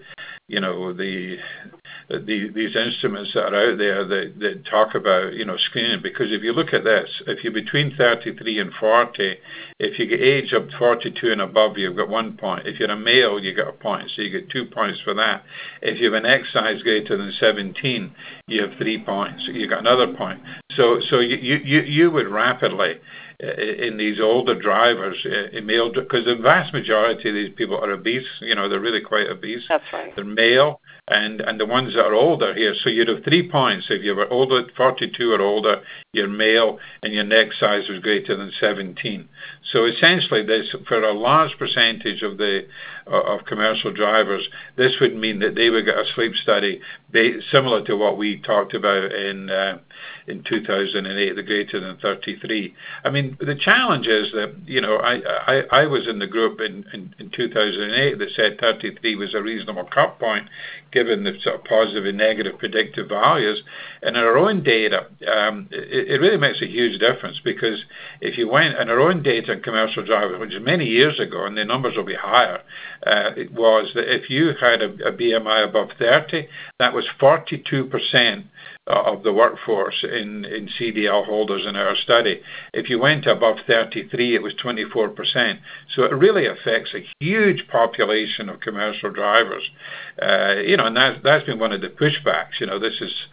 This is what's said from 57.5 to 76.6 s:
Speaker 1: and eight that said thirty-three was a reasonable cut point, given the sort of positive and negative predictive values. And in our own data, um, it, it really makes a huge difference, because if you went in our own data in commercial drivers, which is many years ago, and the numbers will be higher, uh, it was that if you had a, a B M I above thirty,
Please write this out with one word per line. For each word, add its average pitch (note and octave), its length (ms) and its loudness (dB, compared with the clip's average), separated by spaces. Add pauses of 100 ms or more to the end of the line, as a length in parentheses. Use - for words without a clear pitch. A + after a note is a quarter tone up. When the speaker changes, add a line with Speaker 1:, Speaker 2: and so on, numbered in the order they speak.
Speaker 1:
and G#2 120 -4
eight C3 260 2
that G#2 160 -6
said G#2+ 240 2
thirty-three A2+ 560 -2
was G2 180 -6
a G#2+ 80 -2
reasonable G#2 440 -8
cut - 340 0
point, G#2+ 280 -2 (440)
given A2+ 320 2
the F#2+ 180 -2
sort - 140 -2
of - 80 -12
positive G#2+ 420 2
and G2 120 -4
negative G#2 420 0
predictive G#2+ 500 -4
values. G#2+ 520 2 (400)
And A#2 140 -2
in A#2+ 80 2
our A#2 140 6
own F#3+ 260 4
data, A2 440 2 (240)
um, G#2 400 0
it, B2+ 380 -4
it C3+ 120 0
really G3 160 4
makes C#3 240 0
a G#2+ 60 -4
huge G#2 320 0
difference, G#2+ 440 0
because A2 400 -2 (380)
if - 160 -6
you A#2 120 0
went D3 280 4
in A#2+ 120 0
our A#2 100 4
own D#3+ 240 4
data A#2 300 0
in G2 80 -8
commercial A2 440 -2
drivers, G2+ 340 0
which G#2 140 -8
is F#2+ 80 -10
many D3+ 240 0
years B2+ 340 4
ago, F#2 260 -4
and G#2 120 -6
the G#2+ 80 -2
numbers B2 300 -2
will G#2 80 -2
be F2+ 120 -8
higher, G2+ 460 2 (440)
uh, G#2 320 2
it A#2 140 -8
was A2 440 4
that A#2 180 0
if - 160 -4
you C#3+ 300 2
had A#2 220 4
a, G#2 260 -4
a G2+ 40 0
B A2+ 220 0
M A2 140 -2
I A2 140 4
above G#2 360 0
thirty, C#3+ 500 2 (320)